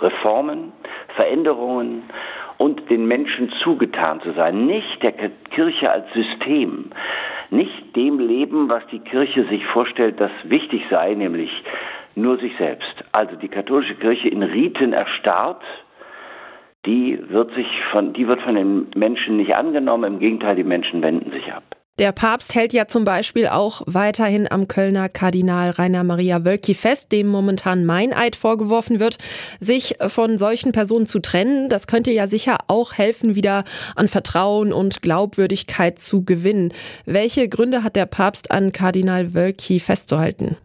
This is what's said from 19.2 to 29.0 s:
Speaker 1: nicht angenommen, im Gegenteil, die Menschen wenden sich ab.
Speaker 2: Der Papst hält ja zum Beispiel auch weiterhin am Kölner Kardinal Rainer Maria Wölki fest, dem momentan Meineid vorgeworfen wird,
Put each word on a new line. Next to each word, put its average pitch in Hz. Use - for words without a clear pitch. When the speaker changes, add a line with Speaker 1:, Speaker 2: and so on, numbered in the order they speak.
Speaker 1:
nicht 101
angenommen, 120
im 92
Gegenteil, 107
die 90
Menschen 87
wenden 78
sich -
ab. -
Speaker 2:
Der 202
Papst 226
hält 226
ja 220
zum 226
Beispiel 208
auch 202
weiterhin 208
am 190
Kölner 196
Kardinal 180
Rainer 180
Maria 175
Wölki 202
fest, -
dem 208
momentan 196
Meineid 226
vorgeworfen 220
wird, 226